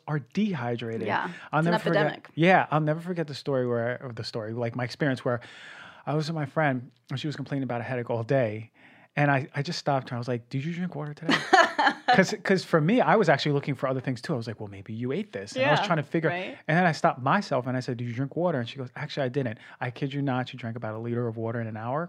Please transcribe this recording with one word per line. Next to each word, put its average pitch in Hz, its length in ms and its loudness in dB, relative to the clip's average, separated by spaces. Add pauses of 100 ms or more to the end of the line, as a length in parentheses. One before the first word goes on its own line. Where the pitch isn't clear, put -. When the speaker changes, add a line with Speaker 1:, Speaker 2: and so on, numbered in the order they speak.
Speaker 1:
are 151 100 -2 (140)
dehydrated. 120 760 -2
Speaker 2:
Yeah, 185 240 0 (220)
Speaker 1:
I'll 147 80 4
Speaker 2:
it's 165 60 2
an 170 60 4
Speaker 1:
never - 120 0
forget 165 220 4
Speaker 2:
epidemic. - 280 -6
Speaker 1:
Yeah, 165 360 6
I'll 151 100 2
never 156 200 0
forget 170 260 -4
the 143 80 -10
story 131 320 -2
where, 120 360 -2
or 127 100 -10
the 110 120 -8
story, 113 300 -8
like, 117 200 -4
my 120 100 -4
experience 131 420 -2
where 120 140 0 (640)
I 143 80 -2
was 156 140 -2
with 165 60 -4
my 151 120 -4
friend 139 440 0 (200)
and 135 100 -4
she 165 80 -4
was 139 80 -4
complaining 139 280 -4
about 120 180 -4
a - 20 -8
headache 123 260 -4
all 113 140 0
day. 113 460 0 (460)
And 143 140 4
I, 135 240 2
I 143 80 -2
just 170 160 -6
stopped 135 320 0
her. 127 60 -4
I - 20 -4
was 120 100 -6
like, 120 220 -4
"Did 135 140 -4
you 170 80 -4
drink 175 220 -6
water 151 200 -8
today?" - 200 0 (180)
Speaker 2:
<laughs> 302 640 4
Speaker 1:
'Cause, 208 200 6 (100)
'cause 190 200 2
for 165 160 4
me, 208 200 4
I 156 160 6
was 196 120 6
actually 147 240 4
looking 139 220 0
for 131 140 -2
other 131 120 0
things 123 200 -4
too. - 140 -4
I - 20 0
was 113 100 -6
like, 110 140 -8
"Well, 107 80 -8
maybe 98 240 -12
you 120 200 -4
ate 202 200 -6
this." 98 240 -10
And 262 80 2
I 285 80 4
was 208 80 6
Speaker 2:
Yeah, 196 60 0
Speaker 1:
trying 180 120 2
to 143 60 0
figure, 160 260 0
Speaker 2:
right. 190 260 -4 (120)
Speaker 1:
and 156 100 4
then 180 80 6
I 165 60 6
stopped 147 280 2
myself 139 460 2
and 127 100 0
I 127 40 -2
said, 123 160 -4
"Did 120 100 -6
you 120 80 -6
drink 135 220 -4
water?" 165 240 0
And 117 80 -4
she - 100 -14
goes, 123 160 -8
"Actually, 147 320 -4
I - 20 -2
didn't." 123 300 -2 (220)
I 127 100 -4
kid 135 240 -4
you 143 80 -2
not, 127 260 0
she - 80 -12
drank 117 200 -6
about 113 180 -6
a 110 40 -8
liter 117 280 -2
of 113 100 -4
water 117 240 -2
in 113 60 -4
an 110 100 -8
hour, 131 320 -4